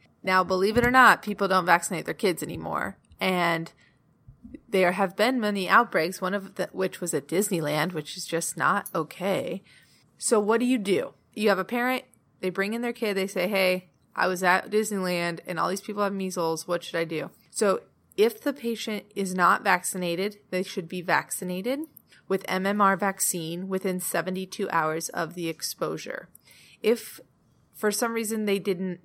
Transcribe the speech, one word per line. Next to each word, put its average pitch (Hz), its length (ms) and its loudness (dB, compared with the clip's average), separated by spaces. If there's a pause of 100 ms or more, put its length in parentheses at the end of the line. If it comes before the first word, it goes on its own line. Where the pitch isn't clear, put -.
(220)
Now, 185 200 4
believe 190 340 2
it 240 100 4
or 240 40 4
not, 247 320 8
people 202 260 -2
don't 185 180 4
vaccinate 175 400 2
their 170 80 -2
kids 175 280 0
anymore. 160 560 -6 (220)
And 170 520 0 (960)
there 185 240 4
have 185 240 0
been 247 240 2
many 202 280 -2
outbreaks, 190 520 4
one 190 140 -2
of 196 220 -6
the, 180 160 -4
which - 280 -2
was 170 140 -6
at 139 140 -2
Disneyland, 160 640 0
which 156 240 -8
is 180 100 -10
just - 300 -4
not 156 380 0
okay. 175 680 -4 (540)
So - 240 2
what 220 200 2
do 247 60 0
you 254 120 2
do? 185 360 0 (240)
You 208 120 4
have 185 100 4
a 185 40 0
parent, 240 380 -2 (380)
they 185 100 -2
bring 196 240 -2
in 233 80 -4
their 240 100 -4
kid, 208 240 -2
they 190 120 0
say, 180 180 -2
"Hey, 190 440 0 (220)
I - 140 0
was 185 160 -2
at 185 280 2
Disneyland 185 760 -2
and 175 100 -6
all 170 120 -2
these 196 120 -4
people 208 220 -4
have 202 100 0
measles. 180 540 -4
What 175 160 -2
should - 140 -8
I 170 80 0
do?" 160 260 -6 (200)
So 196 320 2 (340)
if 226 240 2
the 285 120 -2
patient 226 520 -6 (100)
is 185 220 -4
not 185 260 6
vaccinated, 180 760 0 (120)
they 180 140 0
should 170 240 -8
be 185 120 -8
vaccinated 185 800 -2 (440)
with 190 220 0
M 185 180 0
M 208 140 2
R 196 160 6
vaccine 180 720 -2
within 185 320 -2
seventy-two 185 680 -4
hours 160 400 0
of 170 240 -4
the 175 140 -6
exposure. - 800 -6 (540)
If - 380 -2 (520)
for 208 200 -2
some 226 220 -2
reason 220 300 -2
they 202 140 2
didn't, 185 460 -4